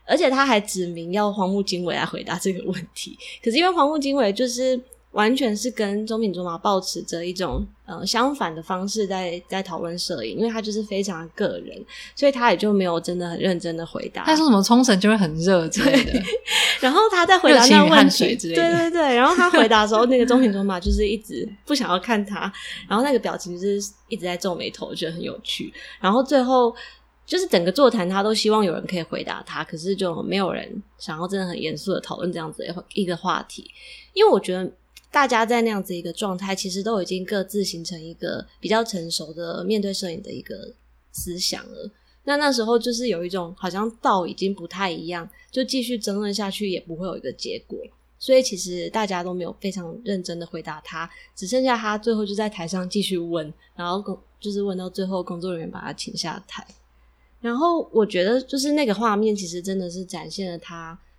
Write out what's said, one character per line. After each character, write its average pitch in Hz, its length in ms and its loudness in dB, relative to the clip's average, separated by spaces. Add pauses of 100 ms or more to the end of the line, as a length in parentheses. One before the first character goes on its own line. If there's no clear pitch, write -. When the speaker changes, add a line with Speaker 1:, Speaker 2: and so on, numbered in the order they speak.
Speaker 1:
而 - 120 4
且 320 100 2
他 262 160 2
还 240 160 4
指 185 280 -4
明 170 260 -6
要 208 180 2
荒 196 160 -2
木 196 140 0
经 180 240 -4
惟 160 80 -2
来 143 100 -2
回 - 200 -6
答 180 160 -6
这 196 120 0
个 175 120 -8
问 180 320 -6
题。 - 200 -14 (280)
可 226 80 0
是 240 60 0
因 339 60 6
为 370 60 4
荒 330 180 4
木 311 120 0
经 277 160 -2
惟 208 180 2
就 254 140 0
是 247 340 -2 (300)
完 220 240 2
全 240 200 0
是 233 140 -4
跟 208 380 -2
中 220 120 -2
平 214 140 0
卓 180 100 -6
马 170 140 -6
抱 196 240 2
持 - 220 -8
着 170 200 -6
一 180 80 -4
种， 175 340 -4 (200)
呃， 170 200 -10
相 247 280 2
反 175 200 -4
的 160 80 -10
方 185 260 -4
式 202 180 -2
在， 180 420 -4
在 190 140 -4
讨 180 180 -8
论 170 180 -6
摄 147 260 -6
影， 110 140 -6
因 202 60 0
为 233 60 2
他 226 100 -4
就 214 120 -4
是 214 100 -2
非 196 220 -4
常 165 260 -8
个 117 300 -4
人， 87 200 -14 (360)
所 285 120 2
以 277 40 8
他 240 180 2
也 180 80 4
就 214 160 2
没 196 100 4
有 170 160 0
真 180 200 -4
的 175 100 -4
很 170 100 -8
认 180 200 0
真 165 180 -4
的 165 80 -6
回 - 240 -8
答。 - 140 -8
Speaker 2:
他 311 120 4
说 320 100 4
什 277 60 8
么 196 120 6
冲 240 200 6
绳 208 160 6
就 202 100 6
会 220 60 6
很 165 200 2
热 170 320 4
之 208 160 -2
类 269 220 6
的。 - 80 -4
Speaker 1:
对。 208 100 0 (260)
<laughs> - 320 0
然 262 100 4
后 370 100 6 (100)
他 349 140 4
在 370 120 8
回 349 160 8
答 240 140 10
那 - 0 -
个 - 0 -
问 - 20 8
题， 302 60 10
Speaker 2:
热 302 40 10
情 294 80 8
与 - 20 4
汗 285 200 10
水 - 280 4
之 - 120 -6
类 330 60 -2
的。 330 60 4
Speaker 1:
对， 339 280 4
对， - 20 0
对。 302 240 4
然 254 120 6
后 349 80 4
他 359 160 6
回 302 160 8
答 214 140 6
的 214 60 4
时 214 60 0
候， 220 120 6
那 254 120 6
个 247 80 6
中 254 140 6
平 240 120 6
卓 196 120 0
马 190 160 0
就 196 120 0
是 208 140 2
一 214 120 0
直 - 300 -8 (180)
不 294 100 0
想 214 140 0
要 180 100 2
看 208 260 0
他， 190 260 -6 (360)
然 196 100 0
后 240 60 2
那 285 80 2
个 240 80 4
表 175 160 -2
情 175 180 -8
就 175 60 -10
是 202 320 -2 (160)
一 233 80 -6
直 170 80 -10
在 175 140 -4
皱 180 180 -4
眉 - 160 -6
头， - 140 -12
我 - 100 -10
觉 170 100 -6
得 160 60 -4
很 170 100 -10
有 - 220 -8
趣。 - 300 -8 (260)
然 190 140 2
后 254 100 4
最 262 180 4
后 247 320 4 (520)
就 - 120 -2
是 370 100 0
整 185 140 4
个 175 100 0
座 269 180 6
谈 208 180 0
他 196 160 0
都 214 100 0
希 214 180 0
望 214 120 4
有 175 100 2
人 - 140 -6
可 185 80 -4
以 165 80 -4
回 - 200 -6
答 - 220 -8
他， - 180 -6
可 - 120 -10
是 175 180 -4
就 180 300 -2
没 185 140 -2
有 185 160 0
人 - 280 -8 (180)
想 160 200 -10
要 180 80 -4
真 196 100 -4
的 190 80 -2
很 175 140 -6
严 160 180 -4
肃 185 140 -4
的 151 80 0
讨 - 200 -8
论 180 120 -2
这 165 80 -8
样 156 140 -8
子 - 60 -12
的 - 340 -10
一 208 100 -2
个 175 140 -2
话 175 320 -2
题。 - 200 -18 (440)
因 392 100 4
为 415 80 8
我 208 80 6
觉 185 140 -2
得 185 180 -4 (400)
大 285 160 4
家 233 180 2
在 233 180 2
那 226 60 2
样 196 140 -2
子 185 100 -8
一 170 80 -6
个 170 120 -8
状 190 240 -4
态， 196 180 -4
其 190 140 -6
实 190 120 -4
都 214 200 0
已 170 40 -4
经 185 200 -4
各 196 180 -2
自 202 180 -2
形 175 220 -6
成 165 180 -10
一 165 120 -14
个 - 340 -8 (140)
比 180 80 -6
较 220 120 4
成 175 300 -6
熟 156 220 -6
的 170 320 -8
面 208 160 0
对 196 120 -4
摄 190 160 -6
影 160 140 -8
的 - 80 -14
一 127 100 -10
个 - 300 -16 (400)
思 175 260 -8
想 - 280 -4
了。 - 260 -16 (340)
那 285 120 0
那 294 140 2
时 233 120 0
候 233 140 4
就 233 160 -2
是 240 140 -4
有 175 180 -2
一 180 40 -8
种 180 280 -6
好 185 100 -6
像 202 220 -2 (120)
道 196 260 2
已 - 80 -10
经 196 180 -2
不 170 140 -10
太 190 240 -4
一 165 160 -8
样， 175 200 -8 (220)
就 254 140 -2
继 262 180 -2
续 240 160 -4
争 202 220 -4
论 208 120 -4
下 202 200 -4
去 202 180 -4
也 170 100 -4
不 165 160 -12
会 185 120 -8
有 165 100 -6
一 - 20 -12
个 127 120 -8
结 - 340 -10
果。 - 140 -12 (400)
所 262 160 4
以 262 80 8
其 233 120 -4
实 180 360 -6
大 220 160 -2
家 180 160 -4
都 180 100 -6
没 180 100 -6
有 - 160 -8
非 196 120 -4
常 180 340 -10
认 196 160 -4
真 175 160 -10
的 170 80 -10
回 165 160 -12
答 156 240 -12
他， 165 240 -10 (260)
只 190 120 -10
剩 254 160 2
下 254 120 2
他 214 220 -2
最 226 160 -2
后 214 100 -2
就 196 120 -6
在 214 120 -2
台 185 200 -8
上 185 200 -4
继 202 140 0
续 190 160 -2
问， 170 340 -4 (240)
然 175 140 -6
后 185 100 -2
工-， 202 160 -8 (240)
就 208 120 -6
是 202 100 -4
问 196 160 -2
到 185 100 -8
最 190 160 -6
后 185 200 -4
工 175 180 -8
作 185 120 -6
人 165 80 -6
员 180 100 -8
把 180 100 -14
他 - 100 -10
请 - 240 -10
下 165 320 -6
台。 - 160 -14 (800)
然 233 160 -4
后 330 340 0
我 220 140 4
觉 180 180 0
得 233 160 2
就 262 200 -4
是 285 140 0
那 294 120 2
个 208 80 2
画 214 220 0
面 214 200 2
其 190 120 -6
实 175 120 -8
真 190 200 -4
的 180 100 -6
是 180 160 -10
展 160 240 -12
现 185 220 -8
了 170 80 -10
他 165 400 -14 (200)